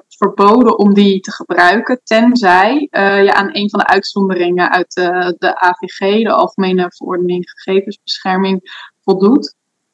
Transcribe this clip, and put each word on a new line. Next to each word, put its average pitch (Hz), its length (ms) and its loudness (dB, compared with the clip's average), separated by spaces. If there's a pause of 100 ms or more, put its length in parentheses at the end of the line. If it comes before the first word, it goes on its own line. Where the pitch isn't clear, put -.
verboden 208 680 2
om 202 160 4
die 202 260 4
te 202 120 -14
gebruiken, 190 720 0
tenzij, 226 880 2
eh, 196 320 0
je 196 100 2
aan 196 180 -2
een 202 180 -4
van 214 100 -4
de - 80 0
uitzonderingen 180 840 -2
uit, 180 240 -4
eh, 180 420 -2
de - 260 -2
A 180 160 2
V 180 120 -12
G, - 80 -18 (240)
de 214 80 -2
Algemene 185 580 0
Verordening 180 600 -6
Gegevensbescherming, 190 1120 -4 (420)
voldoet. 196 520 0 (380)